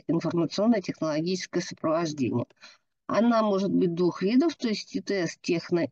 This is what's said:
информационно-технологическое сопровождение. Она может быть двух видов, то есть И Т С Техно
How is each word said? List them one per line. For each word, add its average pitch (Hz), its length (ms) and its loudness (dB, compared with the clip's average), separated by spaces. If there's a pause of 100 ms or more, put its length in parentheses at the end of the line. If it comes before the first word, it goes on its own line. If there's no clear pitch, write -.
информационно-технологическое 170 1500 -2
сопровождение. 151 840 -2 (600)
Она 226 360 4
может 196 280 0
быть 175 220 2
двух 170 280 0
видов, 254 340 4
то 240 140 -2
есть - 260 -6
И 196 60 -4
Т 190 260 -2
С - 140 -10
Техно 170 500 0